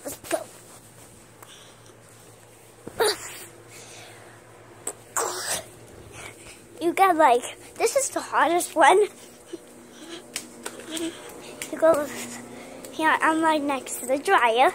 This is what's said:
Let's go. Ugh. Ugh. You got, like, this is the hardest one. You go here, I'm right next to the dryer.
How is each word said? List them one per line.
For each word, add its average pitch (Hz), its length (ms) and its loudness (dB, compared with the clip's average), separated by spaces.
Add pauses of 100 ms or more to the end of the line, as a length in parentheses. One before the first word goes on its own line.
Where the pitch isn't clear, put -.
Let's - 140 -12 (120)
go. - 100 -2 (2500)
Ugh. - 1900 -8 (240)
Ugh. - 440 -6 (1160)
You 330 140 0
got, 381 220 6
like, 254 600 2
this 403 200 0
is 523 140 0
the 302 120 -6
hardest 294 540 0
one. 349 320 6 (2750)
You 311 80 -10
go 320 260 4 (840)
here, 311 280 2
I'm 320 220 2
right 311 220 2
next 269 380 -4
to 247 40 -12
the 262 140 0
dryer. 262 560 4